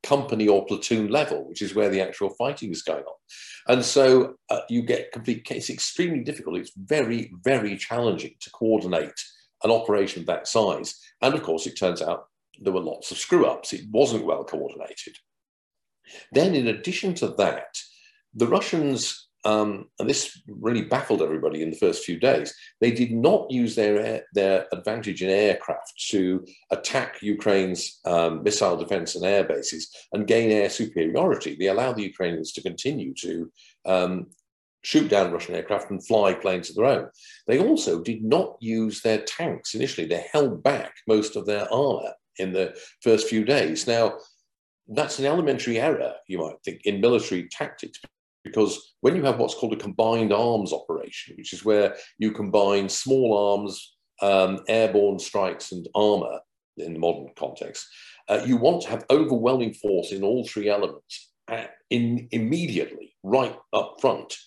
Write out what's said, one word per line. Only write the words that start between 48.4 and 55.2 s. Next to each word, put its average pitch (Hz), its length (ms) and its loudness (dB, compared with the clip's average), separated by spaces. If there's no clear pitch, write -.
because - 600 -2
when 143 120 4
you 175 100 0
have 127 140 2
what's 120 160 0
called 113 200 -4
a - 20 -6
combined 110 560 0
arms 107 400 2
operation, - 640 -8
which - 160 -14
is 92 100 -14
where 104 320 4
you 107 160 0
combine 101 560 2
small 110 640 2
arms, 101 440 -4
um, 95 440 4
airborne 104 520 4
strikes 92 540 -4